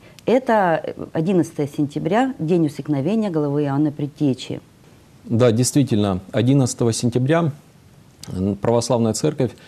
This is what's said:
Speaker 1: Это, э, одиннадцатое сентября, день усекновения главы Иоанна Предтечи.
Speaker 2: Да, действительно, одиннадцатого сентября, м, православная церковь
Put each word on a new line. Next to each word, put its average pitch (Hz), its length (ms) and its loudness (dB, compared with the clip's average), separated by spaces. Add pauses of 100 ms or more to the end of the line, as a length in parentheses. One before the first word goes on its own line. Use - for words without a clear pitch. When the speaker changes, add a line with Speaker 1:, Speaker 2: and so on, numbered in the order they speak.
(260)
Speaker 1:
Это, 208 580 2
э, - 100 -8 (200)
одиннадцатое 165 540 0
сентября, 156 720 -2
день 165 260 0
усекновения 147 640 -2
главы 147 360 -2
Иоанна 143 260 0
Предтечи. 147 680 -4 (680)
Speaker 2:
Да, 120 260 4
действительно, 110 680 2 (100)
одиннадцатого 123 600 2
сентября, 131 600 0 (760)
м, 98 280 -2
православная 117 580 2
церковь 139 380 -2 (160)